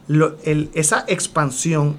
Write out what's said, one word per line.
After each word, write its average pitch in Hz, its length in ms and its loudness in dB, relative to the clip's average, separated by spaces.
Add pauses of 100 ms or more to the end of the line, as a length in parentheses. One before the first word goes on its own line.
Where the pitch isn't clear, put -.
lo, 156 360 2
el, 151 320 -2
esa 165 320 0
expansión 151 920 0